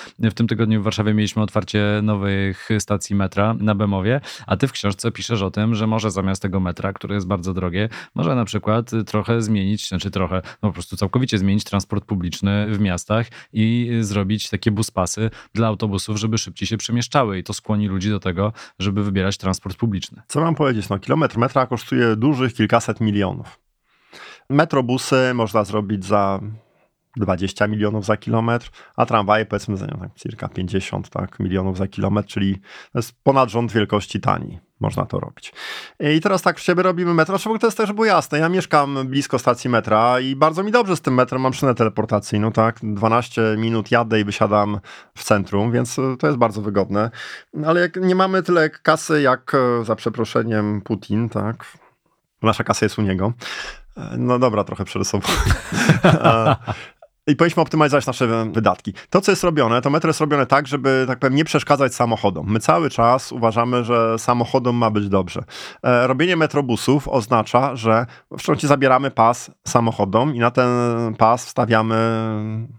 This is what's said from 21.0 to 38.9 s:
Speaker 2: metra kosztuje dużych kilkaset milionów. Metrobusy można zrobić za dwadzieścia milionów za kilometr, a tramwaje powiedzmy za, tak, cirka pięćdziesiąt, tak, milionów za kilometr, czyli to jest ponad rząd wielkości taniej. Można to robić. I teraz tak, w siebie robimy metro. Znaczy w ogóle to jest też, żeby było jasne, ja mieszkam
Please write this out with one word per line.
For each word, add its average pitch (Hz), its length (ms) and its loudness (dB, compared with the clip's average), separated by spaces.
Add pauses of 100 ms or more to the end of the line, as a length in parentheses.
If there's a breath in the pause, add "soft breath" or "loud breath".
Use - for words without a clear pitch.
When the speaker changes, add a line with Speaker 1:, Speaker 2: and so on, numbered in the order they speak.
Speaker 2:
metra 127 300 0
kosztuje 120 480 0
dużych 127 380 0
kilkaset 113 480 0
milionów. 101 580 -2 (880 loud breath)
Metrobusy 131 840 2
można 113 300 0
zrobić 101 420 -2
za 98 340 0 (760)
dwadzieścia 101 500 0
milionów 104 380 -2
za 107 120 0
kilometr, 117 520 -2 (260 loud breath)
a 120 100 0
tramwaje 107 400 2
powiedzmy 101 320 -4
za, 98 100 -6
tak, 95 280 -10
cirka - 340 -10
pięćdziesiąt, 95 600 -4
tak, - 300 -8
milionów 95 380 -2
za 95 100 -2
kilometr, 101 420 -2
czyli 98 260 0 (380 loud breath)
to 123 60 -2
jest - 240 -10
ponad 135 260 4
rząd 113 220 -2
wielkości 104 500 -2
taniej. 90 380 -4 (200)
Można - 260 -2
to - 140 -6
robić. - 340 -14 (460 loud breath)
I 151 220 2
teraz 190 200 0
tak, 170 160 2
w - 40 -14
siebie 180 220 2
robimy 175 300 0
metro. 165 200 2
Znaczy 196 100 -2
w - 40 -6
ogóle 220 120 -2
to 233 80 2
jest 220 100 0
też, 220 100 0
żeby 208 80 -4
było 220 100 0
jasne, 165 340 2
ja 160 100 2
mieszkam 143 580 0